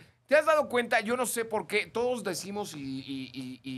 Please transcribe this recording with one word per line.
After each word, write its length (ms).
¿Te 100
has 80
dado 240
cuenta? 320
Yo 160
no 80
sé 220
por 200
qué 200
todos 360
decimos 520
y, 60
y, 520
y, 280